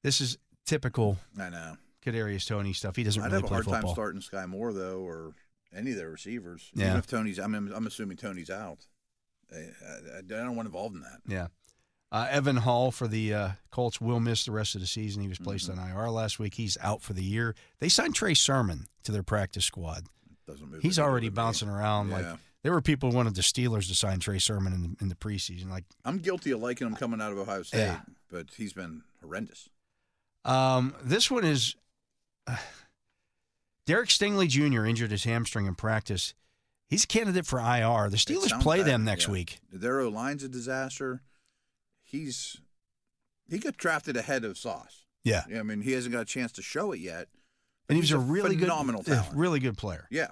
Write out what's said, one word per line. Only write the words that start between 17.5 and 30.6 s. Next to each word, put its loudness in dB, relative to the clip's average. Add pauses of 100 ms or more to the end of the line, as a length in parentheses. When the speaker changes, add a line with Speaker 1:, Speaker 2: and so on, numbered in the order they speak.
Speaker 1:
They 0
signed 4
Trey 2
Sermon 4 (160)
to -6
their 0
practice 0
squad. -4 (420)
Speaker 2:
Doesn't -16
move -10
Speaker 1:
He's 4
Speaker 2:
the 4
needle 4
Speaker 1:
already 2
Speaker 2:
to -2
me. -6
Speaker 1:
bouncing 0
around. 2
Like, -2
Speaker 2:
Yeah. -6 (260)
Speaker 1:
there 2
were 4
people 4
who 4
wanted 4
the 0
Steelers 2
to -4
sign 2
Trey -2
Sermon 2
in, -2
in -2
the -4
preseason. -6
Like, -8 (220)
Speaker 2:
I'm -2
guilty -2
of -2
liking -2
him -4
coming -4
out -4
of -4
Ohio -4
State, -2
Speaker 1:
Yeah. 0 (300)
Speaker 2:
but -10
he's -8
been -10 (180)
horrendous. -10 (760)
Speaker 1:
Um, 4